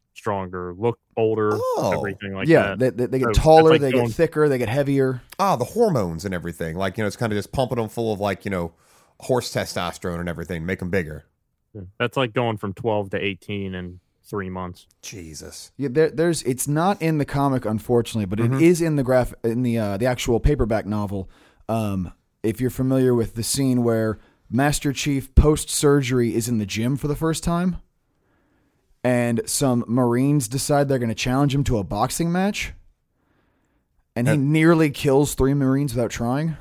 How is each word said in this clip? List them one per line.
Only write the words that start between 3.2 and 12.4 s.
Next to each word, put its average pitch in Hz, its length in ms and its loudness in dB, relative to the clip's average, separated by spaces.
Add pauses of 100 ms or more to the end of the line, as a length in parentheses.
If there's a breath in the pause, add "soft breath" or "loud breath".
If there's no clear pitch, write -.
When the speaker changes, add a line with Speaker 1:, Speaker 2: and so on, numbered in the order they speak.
Speaker 1:
So - 40 0
that's 104 100 2
Speaker 3:
taller, 160 320 6
Speaker 1:
like 156 100 4
Speaker 3:
they 135 100 0
Speaker 1:
going 120 160 2
Speaker 3:
get 110 80 -8
thicker, 156 340 0
they 131 80 0
get 123 120 -2
heavier. 135 520 0 (160)
Speaker 2:
Ah, 190 180 2
the 117 100 0
hormones 107 600 0
and 95 80 -6
everything. 82 420 -6
Like, 95 220 -4
you 110 60 -2
know, 104 40 0
it's 98 100 -6
kinda 110 180 -2
just 101 160 -6
pumping 127 260 -2
them 113 120 -2
full 113 240 -4
of, 95 60 -8
like, 98 260 -2
you 101 60 -6
know, 87 200 -4 (500 soft breath)
horse 123 320 -2
testosterone 90 640 -4
and 85 100 -6
everything, 82 360 -6
make 95 160 -4
'em 90 80 -6
bigger. 76 360 -4 (480)
Speaker 1:
Yeah. 104 80 -14 (180)
That's 120 180 -2
like 127 160 0
going 117 240 0